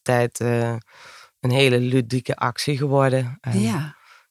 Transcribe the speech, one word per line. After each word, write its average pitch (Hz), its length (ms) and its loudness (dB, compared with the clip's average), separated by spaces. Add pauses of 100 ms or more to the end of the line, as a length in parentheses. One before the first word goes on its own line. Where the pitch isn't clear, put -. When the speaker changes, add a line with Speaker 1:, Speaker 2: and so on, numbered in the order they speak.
Speaker 1:
tijd, 120 380 0
eh, 117 340 0 (640)
een 123 100 0
hele 127 300 4
ludieke 123 560 -2
actie 123 400 -4
geworden. 135 640 0
En 120 200 -2
Speaker 2:
Ja. 156 360 -4 (340)